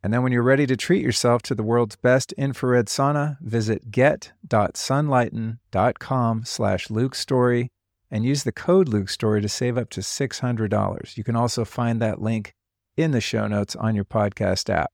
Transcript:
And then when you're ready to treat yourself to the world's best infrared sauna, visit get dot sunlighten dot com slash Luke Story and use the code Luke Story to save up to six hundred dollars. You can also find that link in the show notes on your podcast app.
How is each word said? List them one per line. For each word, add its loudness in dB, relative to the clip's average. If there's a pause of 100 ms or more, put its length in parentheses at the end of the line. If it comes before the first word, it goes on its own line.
And 0
then 2
when 0
you're 2
ready 4
to 2
treat 2
yourself 2
to -4
the -4
world's 0
best 2
infrared 0
sauna, -2
visit -2
get 2 (140)
dot 2
sunlighten -2 (120)
dot 0
com -2
slash -4
Luke -2
Story 0 (420)
and -2
use 0
the -2
code 2
Luke 0
Story 0
to -2
save -2
up -4
to -8
six -6
hundred -2
dollars. -2
You -8
can -2
also 0
find -2
that -2
link -2 (440)
in 2
the 4
show -2
notes -2
on 0
your 0
podcast 0
app. 0